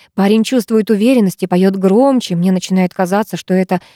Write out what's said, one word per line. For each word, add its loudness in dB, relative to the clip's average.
Парень 2
чувствует -2
уверенность 0
и -4
поёт 0
громче. 0
Мне 0
начинает -2
казаться, -4
что -6
это 0